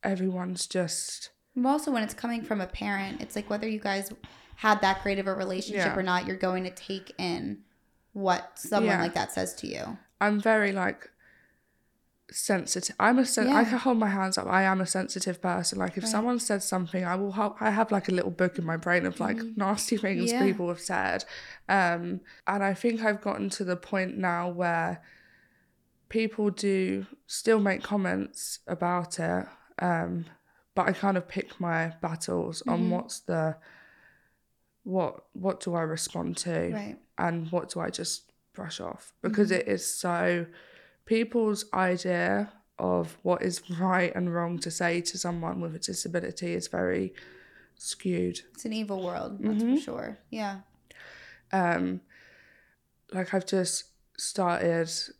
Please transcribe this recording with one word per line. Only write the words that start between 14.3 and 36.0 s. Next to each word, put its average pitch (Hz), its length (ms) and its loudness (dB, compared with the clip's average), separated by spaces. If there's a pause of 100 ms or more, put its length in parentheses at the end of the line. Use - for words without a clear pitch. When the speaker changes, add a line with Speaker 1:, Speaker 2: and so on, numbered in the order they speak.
Speaker 1:
up. - 100 -4
I 190 160 4
am 190 180 4
a 185 40 2
sensitive 185 560 -2
person. 180 380 0
Like, 180 180 -2
if 180 60 -4
Speaker 2:
Right. 220 80 -2
Speaker 1:
someone 233 280 2
says 202 260 0
something, 185 400 0
I 175 100 0
will 196 160 0
ho-, 208 300 0
I 214 100 2
have, 214 200 2
like, 196 180 2
a - 20 2
little 180 200 2
book 180 280 2
in 170 60 -2
my 165 100 0
brain 175 300 2
of, 180 160 -2
like, 196 160 0
Speaker 2:
Mm-hmm. 226 220 -8
Speaker 1:
nasty 208 380 2
things 196 340 2
Speaker 2:
Yeah. 247 120 2
Speaker 1:
people 196 240 2
have 175 140 -4
said. 95 420 0 (460)
Um, 175 500 2 (260)
and 196 180 2
I 196 100 4
think 226 280 0
I've 208 200 2
gotten 202 300 -2
to - 120 -4
the 180 140 0
point 185 400 -2
now 175 320 0
where 170 520 0 (1080)
people 220 400 2
do 190 560 0 (220)
still 220 320 4
make 196 240 2
comments - 840 -2
about 175 520 -2
it, 175 260 0 (340)
um, 175 460 0 (500)
but 185 140 2
I 190 40 2
kind 196 240 2
of 175 120 -4
pick - 320 -8
my 165 400 -2
battles 165 640 -2
on 175 140 2
Speaker 2:
Mm-hmm. 180 100 2
Speaker 1:
what's - 300 -4
the, 160 360 0 (1300)
what, 185 400 -2 (100)
what 190 280 -2
do 175 140 -2
I 165 60 2
respond 170 560 -4